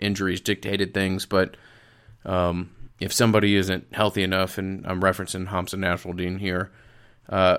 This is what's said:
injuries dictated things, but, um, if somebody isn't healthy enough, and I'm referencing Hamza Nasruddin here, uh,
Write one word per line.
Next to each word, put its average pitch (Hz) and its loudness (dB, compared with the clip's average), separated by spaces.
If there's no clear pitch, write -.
injuries 95 -2
dictated 101 -2
things, 95 -2
but, 92 0
um, 90 0
if 98 -4
somebody 107 4
isn't 92 0
healthy 104 0
enough, 95 0
and 95 -6
I'm 92 -2
referencing 92 -2
Hamza 92 -4
Nasruddin 90 -2
here, 95 -2
uh, 92 6